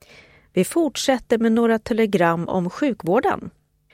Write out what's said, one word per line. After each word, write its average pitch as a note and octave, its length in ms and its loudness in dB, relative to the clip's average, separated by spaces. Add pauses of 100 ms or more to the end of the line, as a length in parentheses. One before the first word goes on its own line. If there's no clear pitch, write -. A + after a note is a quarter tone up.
(520)
Vi F#3 120 2
fortsätter C4 760 0
med A3+ 140 2
några A3+ 260 2
telegram F#3+ 720 0
om F3+ 220 -2
sjukvården. C4 800 -2 (440)